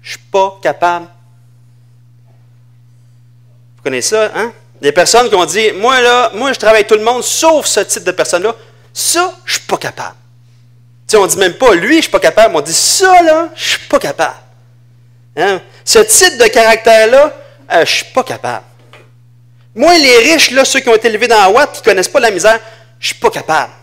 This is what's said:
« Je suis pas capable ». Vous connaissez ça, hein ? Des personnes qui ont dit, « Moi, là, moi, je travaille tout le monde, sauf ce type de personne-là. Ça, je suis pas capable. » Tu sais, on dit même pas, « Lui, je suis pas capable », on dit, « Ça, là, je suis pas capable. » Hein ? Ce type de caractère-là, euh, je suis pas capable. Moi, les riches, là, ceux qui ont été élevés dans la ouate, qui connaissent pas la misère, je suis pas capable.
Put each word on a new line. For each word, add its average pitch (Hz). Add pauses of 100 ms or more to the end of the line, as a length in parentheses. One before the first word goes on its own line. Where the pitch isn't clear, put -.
« -
Je -
suis -
pas 196
capable ». 170 (2750)
Vous -
connaissez 131
ça, 214
hein ? 226 (260)
Des 143
personnes 202
qui 208
ont 180
dit, « 208
Moi, 240
là, 240
moi, 262
je -
travaille 214
tout 220
le 214
monde, 233
sauf 320
ce -
type 196
de 180
personne-là. 180 (380)
Ça, 349 (120)
je -
suis -
pas -
capable. » - (920)
Tu -
sais, 214
on 196
dit 160
même 185
pas, « 247
Lui, 214
je 330
suis -
pas 190
capable », 190
on 147
dit, « 160
Ça, 370
là, 320
je -
suis -
pas 190
capable. » 147 (1000)
Hein ? 180 (240)
Ce -
type 277
de 233
caractère-là, 226 (400)
euh, 165
je -
suis -
pas 254
capable. 120 (1080)
Moi, 330
les 262
riches, 285
là, 269
ceux 262
qui 254
ont 226
été 220
élevés 220
dans 220
la 190
ouate, 262
qui -
connaissent 190
pas 285
la 233
misère, 208 (400)
je -
suis -
pas -
capable. 139